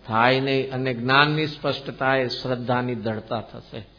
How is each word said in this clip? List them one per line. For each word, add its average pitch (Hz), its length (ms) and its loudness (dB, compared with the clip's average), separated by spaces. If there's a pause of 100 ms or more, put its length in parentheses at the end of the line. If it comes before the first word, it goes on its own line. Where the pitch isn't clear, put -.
થાય 123 340 4
નહીં. 135 320 0
અને 131 220 -2
જ્ઞાનની 143 520 4
સ્પષ્ટતા 135 720 -2
એ 127 120 2
શ્રદ્ધાની 123 680 -2
દ્રઢતા 110 460 -4
થશે. - 460 -14 (120)